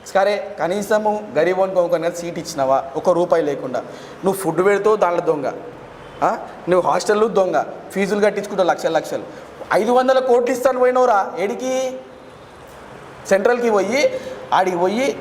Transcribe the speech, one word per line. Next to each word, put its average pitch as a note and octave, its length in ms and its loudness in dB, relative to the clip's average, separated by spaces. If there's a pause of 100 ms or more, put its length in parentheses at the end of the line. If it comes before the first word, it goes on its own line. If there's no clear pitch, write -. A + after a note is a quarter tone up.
(140)
సరే, G3+ 440 2
కనీసము G#3 800 0
గరీబోనికి F#3 420 2
ఒకరిని E3+ 340 0
సీట్ E3+ 260 -8
ఇచ్చినావా, C3+ 460 0 (120)
ఒక E3+ 140 2
రూపాయి E3+ 320 4
లేకుండా? C#3 380 -4 (440)
నువ్వు F#3+ 160 0
ఫుడ్ D#3+ 240 0
పెడతావు, G3+ 320 4
దాంట్లో F3 240 2
దొంగ. D3+ 320 -2 (720)
ఆ? G3+ 160 0 (300)
నువ్వు E3+ 220 4
హాస్టల్లో G#3 380 2
దొంగ, F3+ 340 2 (300)
ఫీజులు G3+ 320 0
కట్టించుకుంటావు G3+ 440 0
లక్షలు D#3+ 240 0
లక్షలు. D3+ 300 -2 (500)
ఐదు G#3+ 200 2
వందల B3+ 260 4
కోట్లు B3+ 360 2
ఇస్తాను B3+ 240 2
పోయినవురా, B3+ 600 4
ఏడికి? B3+ 580 -4 (1300)
సెంట్రల్కి A#3 420 2
పోయి, A3 500 2 (340)
ఆడికి F#3 220 2
పోయి, G#3 440 0